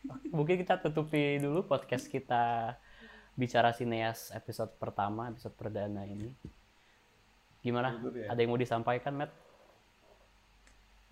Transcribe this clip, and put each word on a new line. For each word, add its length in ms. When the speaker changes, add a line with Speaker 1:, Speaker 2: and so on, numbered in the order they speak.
Speaker 1:
<laughs> 20
Mungkin 240
kita 220
tutupi 440
dulu 280
podcast 420
kita 680
bicara 400
sineas 580
episode 460
pertama, 520
episode 260
perdana 500
ini. 260
Gimana? 340
Speaker 2:
Tutup 220
ya? 100
Speaker 1:
Ada 120
yang 120
mau 80
disampaikan, 560
Matt? 160